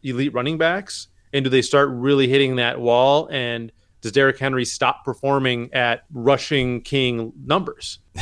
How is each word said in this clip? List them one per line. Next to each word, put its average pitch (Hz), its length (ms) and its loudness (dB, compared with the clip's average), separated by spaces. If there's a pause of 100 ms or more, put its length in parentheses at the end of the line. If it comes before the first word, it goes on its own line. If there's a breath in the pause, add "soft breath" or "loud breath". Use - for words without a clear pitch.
elite 135 300 -4
running 139 260 -4
backs? 175 480 -4 (260)
And 139 100 0
do 131 60 0
they 127 140 4
start 143 260 4
really 135 380 2
hitting 131 300 2
that 120 220 -2
wall? 127 520 4
And 120 400 -6 (300)
does 113 100 -6
Derrick 135 260 4
Henry 131 260 -2
stop - 400 -2
performing 131 720 -2
at 120 300 0 (100)
rushing 127 680 0
king 120 520 -2 (120)
numbers? - 540 -4 (220)